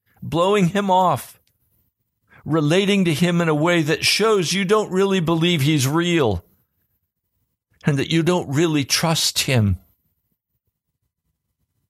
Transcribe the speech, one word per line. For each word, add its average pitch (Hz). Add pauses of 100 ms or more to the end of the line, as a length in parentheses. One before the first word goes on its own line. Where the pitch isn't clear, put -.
(220)
blowing 180
him 196
off, 180 (1040)
relating 180
to 165
him 170
in 165
a 151
way 165
that 156
shows 190
you 196
don't 208
really 190
believe 170
he's 139
real 156 (1400)
and 143
that 131
you 165
don't 170
really 147
trust -
him? 107 (2000)